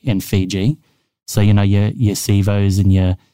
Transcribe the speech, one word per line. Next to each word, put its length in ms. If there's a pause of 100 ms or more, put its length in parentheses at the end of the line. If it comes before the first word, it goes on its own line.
and 160
Fiji. 560 (500)
So, 120
you 140
know, 100
your, 260
your 260
Sivos 640
and 120
your, 240 (180)